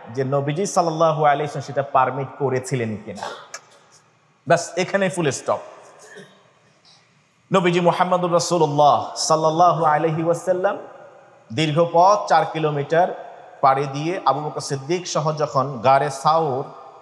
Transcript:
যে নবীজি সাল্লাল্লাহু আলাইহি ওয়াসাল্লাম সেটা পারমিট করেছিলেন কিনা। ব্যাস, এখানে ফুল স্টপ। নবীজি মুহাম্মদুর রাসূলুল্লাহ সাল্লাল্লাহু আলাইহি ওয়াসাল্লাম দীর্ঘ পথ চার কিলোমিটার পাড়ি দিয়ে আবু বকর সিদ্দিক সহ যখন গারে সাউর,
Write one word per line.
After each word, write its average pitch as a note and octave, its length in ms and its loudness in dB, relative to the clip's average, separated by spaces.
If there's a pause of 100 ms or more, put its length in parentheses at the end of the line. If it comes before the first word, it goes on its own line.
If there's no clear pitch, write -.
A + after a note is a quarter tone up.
(140)
যে C3+ 100 -2
নবীজি C#3+ 420 -2
সাল্লাল্লাহু D#3+ 580 0
আলাইহি D3 180 2
ওয়াসাল্লাম D3 240 -8
সেটা C#3 160 -4
পারমিট C3 460 0 (100)
করেছিলেন B2 680 -4
কিনা। - 240 -12 (1200)
ব্যাস, E3 280 0
এখানে F#3 320 0
ফুল E3 220 -2
স্টপ। G#2+ 280 -2 (1900)
নবীজি F3+ 280 2
মুহাম্মদুর F3 540 2
রাসূলুল্লাহ D3 840 2
সাল্লাল্লাহু D#3+ 680 2
আলাইহি D#3 380 0
ওয়াসাল্লাম F3+ 560 -2 (720)
দীর্ঘ D#3 400 2
পথ F#3 360 4
চার D#3+ 240 4
কিলোমিটার D#3 760 -2 (320)
পাড়ি C#3 320 4
দিয়ে D#3+ 340 -4
আবু D3+ 140 2
বকর D3+ 200 -8
সিদ্দিক D3 480 -6
সহ D#3 280 -2
যখন C#3+ 480 -2
গারে C#3 260 4
সাউর, D3+ 540 0 (380)